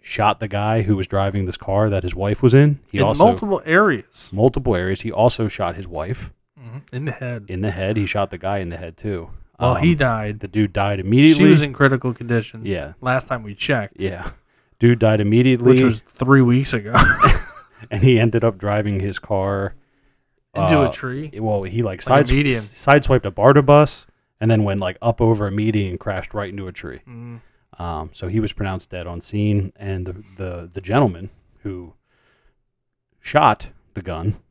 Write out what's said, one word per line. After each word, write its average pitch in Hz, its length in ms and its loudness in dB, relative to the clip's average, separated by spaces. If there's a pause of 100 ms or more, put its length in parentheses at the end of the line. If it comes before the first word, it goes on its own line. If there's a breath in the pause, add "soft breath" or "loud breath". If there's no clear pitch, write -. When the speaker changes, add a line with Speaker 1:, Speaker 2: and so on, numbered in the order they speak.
Speaker 1:
shot 104 360 -2
the 110 100 -8
guy 107 340 -2
who 101 140 2
was 92 100 -4
driving 98 380 -2
this 92 120 -8
car 104 320 -2
that 98 140 -2
his 87 100 -6
wife 101 300 -4
was 123 100 4
in. 143 260 4 (120)
He - 80 -6
Speaker 2:
In - 60 2
Speaker 1:
also 139 200 2
Speaker 2:
multiple 220 400 0
areas. 160 680 0
Speaker 1:
multiple 120 420 0
areas. 92 260 -4
He 110 100 -8
also 113 360 0
shot 87 280 -6
his 95 120 -14
wife 85 440 -10 (300)
Speaker 2:
Mm-hmm. 123 340 -18
In 135 100 -8
the 147 60 -6
head. 120 380 -10
Speaker 1:
in 95 120 -6
the 104 100 -2
head. 95 260 -4
He 101 80 0
shot 98 260 -4
the 92 60 -14
guy 95 220 -6
in 87 100 -8
the 85 80 -10
head, 82 200 -14
too. 92 320 -10 (300)
Speaker 2:
Well, 123 160 0
he 165 180 2
Speaker 1:
Um, 156 40 0
Speaker 2:
died. 110 420 -4
Speaker 1:
the 101 80 -12
dude 107 260 0
died 98 260 -2
immediately. 131 460 6
Speaker 2:
She 151 40 8
was 151 120 8
in 143 120 -4
critical 131 400 0
condition. 117 520 -6
Speaker 1:
Yeah. 147 360 -6
Speaker 2:
Last 127 260 -4
time 120 160 -8
we 107 120 -14
checked. 117 460 -4
Speaker 1:
Yeah. 90 300 -8 (480 soft breath)
Dude 120 200 4
died 110 220 4
immediately. 120 500 4
Speaker 2:
Which 127 120 6
was 113 180 2
three 135 400 2
weeks 127 320 2
ago. 110 260 -6
<laughs> - 40 6 (880 loud breath)
Speaker 1:
And 104 100 -2
he 127 160 6
ended 113 280 2
up 107 120 0
driving 101 440 -2
his 98 180 -6
car, 98 560 -4 (800)
Speaker 2:
Into 107 260 2
a 139 80 4
Speaker 1:
uh, - 40 -2
Speaker 2:
tree? 127 460 -10
Speaker 1:
well, 104 260 -2
he, 101 200 -4
like, 95 140 -4
Speaker 2:
Like - 20 -16
a - 40 -14
Speaker 1:
sides-, 135 280 4
Speaker 2:
median. 139 260 2
Speaker 1:
sideswiped 131 680 2
a 98 60 -6
barter 135 300 4
bus 147 460 4 (320)
and 113 100 0
then 110 140 4
went, 101 160 -2
like, 92 220 -6
up 117 180 -2
over 113 280 2
a 95 40 -4
median 107 400 -2
and 90 80 -10
crashed 95 340 -8
right 104 160 -6
into 95 180 -12
a 90 40 -12
tree. 76 340 -16
Speaker 2:
Mm. 120 360 -18 (360)
Speaker 1:
Um, 82 360 -8
so 90 160 -10
he 104 100 0
was 107 140 -4
pronounced 95 360 -8
dead 87 160 -12
on 87 140 -10
scene, 104 560 -2
and 95 300 -8
the, 92 80 -10 (240)
the, 90 340 -12
the 98 80 -12
gentleman 98 500 -2 (340)
who 90 300 -12 (1300)
shot 147 500 2 (240)
the 98 80 -10
gun 92 360 -6 (140)